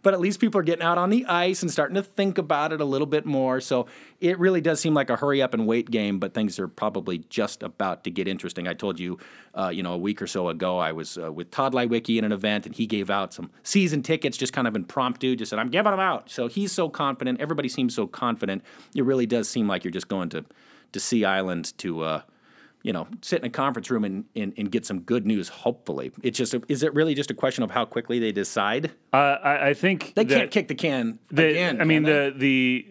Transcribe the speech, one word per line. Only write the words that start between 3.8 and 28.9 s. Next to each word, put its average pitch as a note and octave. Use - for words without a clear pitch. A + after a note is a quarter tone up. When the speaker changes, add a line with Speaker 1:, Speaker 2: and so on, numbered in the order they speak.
Speaker 1:
it F3+
really F3+
does D#3
seem D#3+
like C#3
a A#2+
hurry C#3
up B2+
and A2+
wait A#2
game, G#2
but F#2
things G#2+
are F#2
probably F#2+
just -
about F#2+
to -
get F#2+
interesting. F2+
I F2
told F#2+
you, F2
uh, F#2
you F#2
know, F2
a F2
week G2+
or G2
so F2+
ago, F2+
I E2
was, D#2+
uh, D#2+
with E2+
Todd C3+
Leiweke A#2
in A2
an G#2+
event, G#2
and -
he A2+
gave G2+
out G2
some -
season D#3+
tickets, D#3
just -
kind B2
of G#2+
impromptu, B2+
just A2
said, G#2+
"I'm A#2+
giving G3+
them F#3+
out." F3+
So A#2+
he's G3
so E3+
confident. B2+
Everybody D3
seems B2
so G#2+
confident. G#2
It C#3
really B2+
does A2+
seem A2
like F#2
you're F2+
just F2
going F#2
to, D#2
to G2
Sea A2+
Island F#2
to, D#2+
uh, D#2
you A2+
know, E2
sit -
in B2+
a A#2+
conference C3+
room A2
and, G2
and, G2+
and G#2
get A2
some F#2
good A#2
news, G#2
hopefully. C#2+
It's A#2+
just, A#2+
a, A#2+
is C3+
it D3+
really D3+
just C#3
a A#2
question C3
of G2+
how A#2+
quickly A#2+
they A2
decide? G#2+